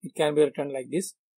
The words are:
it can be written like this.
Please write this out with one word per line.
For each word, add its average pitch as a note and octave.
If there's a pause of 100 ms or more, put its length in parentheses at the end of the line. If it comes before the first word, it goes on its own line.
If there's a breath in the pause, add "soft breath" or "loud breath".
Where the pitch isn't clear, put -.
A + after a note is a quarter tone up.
it -
can D3+
be D3+
written C#3+
like C3
this. F3 (220)